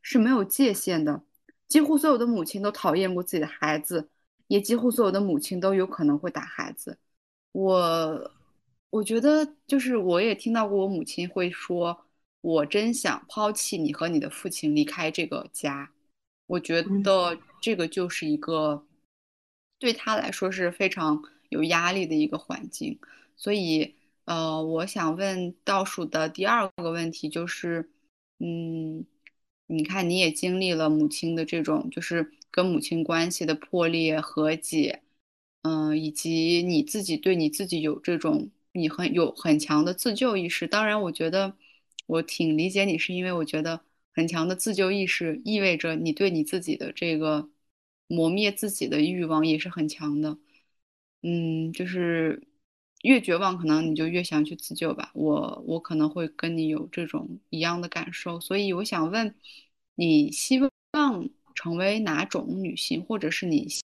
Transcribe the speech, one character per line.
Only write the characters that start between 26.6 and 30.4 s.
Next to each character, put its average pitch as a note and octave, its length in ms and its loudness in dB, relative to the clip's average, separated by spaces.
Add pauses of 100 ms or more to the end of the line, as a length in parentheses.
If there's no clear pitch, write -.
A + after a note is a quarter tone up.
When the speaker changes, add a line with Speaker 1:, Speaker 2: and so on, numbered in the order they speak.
Speaker 1:
个 E3+ 160 -4
问 E3 200 -2
题 D#3+ 180 -10
就 E3+ 180 -4
是， E3+ 420 -4 (500)
嗯， E3 640 -6 (640)
你 D#3+ 160 -2
看 F#3 260 -2
你 F3+ 100 2
也 F3 100 6
经 F3+ 300 -2